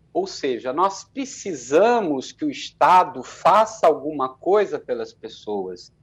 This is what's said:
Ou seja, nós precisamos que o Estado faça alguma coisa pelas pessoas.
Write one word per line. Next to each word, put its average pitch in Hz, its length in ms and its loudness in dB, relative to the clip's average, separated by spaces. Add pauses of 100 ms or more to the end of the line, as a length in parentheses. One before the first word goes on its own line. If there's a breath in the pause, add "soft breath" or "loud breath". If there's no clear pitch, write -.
(120)
Ou 185 140 -2
seja, 127 480 -6
nós 185 300 -2
precisamos 175 1300 -2
que - 120 -14
o 151 60 -2
Estado 160 720 2
faça 208 640 2
alguma 143 440 0
coisa 180 500 0
pelas 113 340 -8
pessoas. 98 880 -10